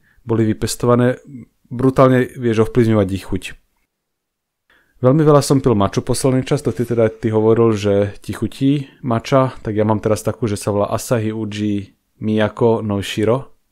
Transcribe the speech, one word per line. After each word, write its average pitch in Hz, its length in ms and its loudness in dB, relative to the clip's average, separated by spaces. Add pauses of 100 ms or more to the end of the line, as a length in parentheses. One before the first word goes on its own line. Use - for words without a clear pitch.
(220)
boli 113 240 0
vypestované, 120 720 0 (480)
brutálne 131 680 2
vieš 113 320 0
ovplyvňovať 110 460 2
ich 95 160 -6
chuť. 92 180 -6 (1600)
Veľmi 143 240 4
veľa 147 160 6
som 139 180 2
pil 131 140 2
maču 101 280 0
posledný 127 440 0
čas, 143 160 -2
to - 80 -4
ty 117 160 -4
teda, 113 240 0
ty 110 240 -4
hovoril, 110 400 4
že 101 480 0
ti - 100 -10
chutí 135 400 -2 (300)
mača, 131 480 0 (100)
tak 110 140 -6
ja 104 80 0
mám 107 160 2
teraz 107 240 -2
takú, 110 240 -4
že 104 100 -2
sa - 140 -6
volá 101 180 -2
Asahi 110 460 -4
Uji 104 640 -6 (200)
Miyako 107 640 0
no 101 220 -4
Shiro. 110 560 -4 (140)